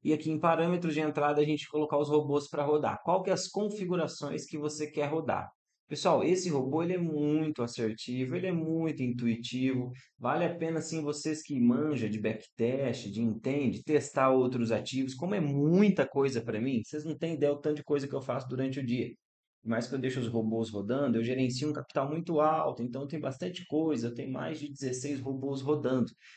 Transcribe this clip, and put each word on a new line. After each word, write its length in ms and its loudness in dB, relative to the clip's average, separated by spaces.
e 80 4
aqui 180 0
em 80 0
parâmetros 560 2
de 60 0
entrada, 400 2
a 40 6
gente 240 -2
colocar 300 0
os 100 2
robôs 400 2
pra 140 -2
rodar. 400 2
Qual 220 2
que 60 0
é 20 4
as 160 -2
configurações 960 -4
que 100 -10
você 320 -4
quer 180 -2
rodar? 440 -2
Pessoal, 340 4
esse 260 2
robô, 340 0
ele 120 0
é 40 -2
muito 640 0
assertivo, 760 -2
ele 100 -2
é 60 0
muito 500 0
intuitivo. 880 0
Vale 280 0
a 100 -2
pena, 260 -2
sim, 220 -6
vocês 400 -4
que 180 -4
manjam 480 4
de 120 -2
backtest, 920 -2
de 100 -6
entende, 640 0
testar 480 2
outros 400 4
ativos. 440 -2
Como 200 -4
é 60 0
muita 640 4
coisa 340 2
pra 200 -4
mim, 240 0
vocês 200 -8
não 120 -6
têm 180 -4
ideia 180 2
o 60 -2
tanto 180 0
de 80 -10
coisa 220 0
que 80 -6
eu 80 -4
faço 260 -4
durante 300 -2
o 80 -4
dia. 260 -2
Por 80 -6
mais 180 0
que 80 -4
eu 20 -2
deixe 220 -2
os 80 -2
robôs 420 0
rodando, 480 0
eu 60 2
gerencio 440 0
um 40 0
capital 360 -4
muito 320 0
alto, 400 2
então 280 -4
tem 120 -6
bastante 460 -6
coisa, 420 0
eu 60 -6
tenho 180 -6
mais 280 -6
de 100 -8
dezesseis 500 -4
robôs 420 -4
rodando. 500 2